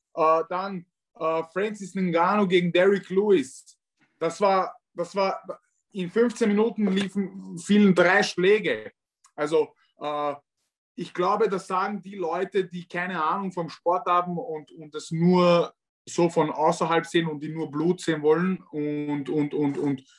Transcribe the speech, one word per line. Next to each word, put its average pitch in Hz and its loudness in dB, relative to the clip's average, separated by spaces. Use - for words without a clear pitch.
Äh, 160 2
dann, 185 -6
äh, 160 -2
Francis 202 -6
Ngannou 185 2
gegen 180 2
Derrick 185 2
Lewis. 190 0
Das 165 -4
war, 190 2
das 170 -8
war, 196 -2
in 180 -6
fünfzehn 233 0
Minuten 214 0
liefen, 190 -4
fielen 202 6
drei 185 4
Schläge. 175 0
Also, 151 0
äh, 147 -4
ich 180 -10
glaube, 196 0
das 185 -4
sagen 190 -4
die 196 -16
Leute, 185 -2
die 175 -14
keine 175 -6
Ahnung 185 -2
vom 165 -6
Sport 180 -2
haben 175 0
und, 156 -10
und 151 -20
das 151 -12
nur 175 4
so 170 0
von 156 0
außerhalb 165 0
sehen 170 0
und 147 -8
die 156 -8
nur 160 -6
Blut 160 0
sehen 156 -2
wollen 170 2
und, 147 -4
und, 147 0
und, 143 0
und, 143 -2